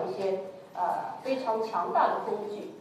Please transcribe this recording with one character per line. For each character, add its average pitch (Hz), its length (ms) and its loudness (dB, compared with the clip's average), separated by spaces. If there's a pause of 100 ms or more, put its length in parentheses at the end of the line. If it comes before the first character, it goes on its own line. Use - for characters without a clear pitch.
一 196 120 -4
些， 190 200 2 (340)
呃， - 480 0
非 262 180 0
常 220 220 2
强 196 300 0
大 - 160 8
的 - 60 2 (140)
工 208 220 -2
具。 - 300 -8